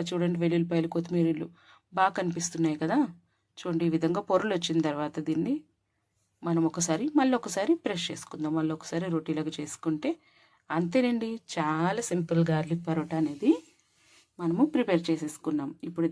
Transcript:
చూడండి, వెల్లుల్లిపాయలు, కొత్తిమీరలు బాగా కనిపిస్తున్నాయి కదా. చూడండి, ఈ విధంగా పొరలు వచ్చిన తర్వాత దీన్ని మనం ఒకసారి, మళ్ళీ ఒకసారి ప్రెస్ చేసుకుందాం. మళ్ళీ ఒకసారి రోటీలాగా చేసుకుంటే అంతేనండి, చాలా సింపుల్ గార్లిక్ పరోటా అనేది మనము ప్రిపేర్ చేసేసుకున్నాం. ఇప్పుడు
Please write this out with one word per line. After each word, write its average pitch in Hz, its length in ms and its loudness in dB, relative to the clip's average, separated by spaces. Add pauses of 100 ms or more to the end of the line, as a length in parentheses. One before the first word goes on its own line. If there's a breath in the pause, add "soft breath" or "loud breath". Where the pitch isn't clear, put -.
(120)
చూడండి, 175 320 0
వెల్లుల్లిపాయలు, 170 520 2
కొత్తిమీరలు 170 540 0 (500 soft breath)
బాగా 190 220 6
కనిపిస్తున్నాయి 165 640 0
కదా. 214 140 2 (600)
చూడండి, 170 300 0
ఈ 156 80 2
విధంగా 165 340 0
పొరలు 196 280 4
వచ్చిన 165 200 0 (100)
తర్వాత 147 300 -4 (100)
దీన్ని 170 260 0 (920)
మనం 170 200 2
ఒకసారి, 170 380 -2 (120)
మళ్ళీ 262 220 4
ఒకసారి - 340 0 (120)
ప్రెస్ 180 240 -4
చేసుకుందాం. 156 480 -6
మళ్ళీ 156 180 0
ఒకసారి 170 400 -4
రోటీలాగా 156 420 -2
చేసుకుంటే 156 520 -4 (680 soft breath)
అంతేనండి, 226 500 0 (280)
చాలా 165 520 0
సింపుల్ 170 320 0 (100)
గార్లిక్ 156 380 0
పరోటా 156 340 -2
అనేది 151 300 2 (880 soft breath)
మనము 175 240 2 (120)
ప్రిపేర్ 202 340 2
చేసేసుకున్నాం. 151 600 -4 (180)
ఇప్పుడు 170 240 0